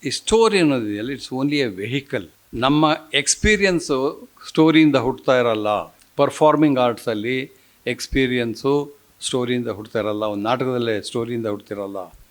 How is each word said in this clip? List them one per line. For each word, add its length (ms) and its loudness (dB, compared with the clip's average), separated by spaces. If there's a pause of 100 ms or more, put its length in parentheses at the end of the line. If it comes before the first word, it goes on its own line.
ಈ 60 -4
ಸ್ಟೋರಿ 480 2
ಅನ್ನೋದಿದೆಯಲ್ಲ, 520 0
it's 320 -8
only 300 0
a 120 -8
vehicle. 460 -6 (240)
ನಮ್ಮ 420 2 (180)
ಎಕ್ಸ್‌ಪೀರಿಯನ್ಸು 1120 0 (200)
ಸ್ಟೋರಿಯಿಂದ 480 6
ಹುಟ್ತಾ 440 2
ಇರಲ್ಲ, 560 0 (200)
ಪರ್ಫಾರ್ಮಿಂಗ್ 640 4
ಆರ್ಟ್ಸಲ್ಲಿ 720 -2 (340)
ಎಕ್ಸ್‌ಪೀರಿಯನ್ಸು 1120 -2 (220)
ಸ್ಟೋರಿಯಿಂದ 480 -2
ಹುಟ್ತಾ 300 -6
ಇರಲ್ಲ, 240 -2
ಒಂದು 200 -4
ನಾಟಕದಲ್ಲೇ 600 -2
ಸ್ಟೋರಿಯಿಂದ 440 -6
ಹುಟ್ತಿರಲ್ಲ, 680 -10 (180)